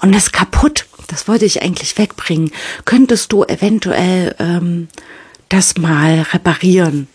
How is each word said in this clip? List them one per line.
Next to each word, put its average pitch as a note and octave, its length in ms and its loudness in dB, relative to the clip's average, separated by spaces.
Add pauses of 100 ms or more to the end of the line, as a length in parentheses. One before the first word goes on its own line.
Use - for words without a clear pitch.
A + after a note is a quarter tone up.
Und F#3+ 120 4
das G3+ 140 2
ist - 60 -8
kaputt. - 520 0 (220)
Das - 200 -12
wollte A3+ 180 2
ich - 160 0
eigentlich - 360 -6
wegbringen. D#3+ 540 -2 (340)
Könntest A#3+ 460 2
du G3+ 120 2
eventuell, F#3 960 0
ähm, E3+ 480 -2 (640)
das F#3+ 280 0
mal D#3+ 560 2
reparieren? E3+ 800 2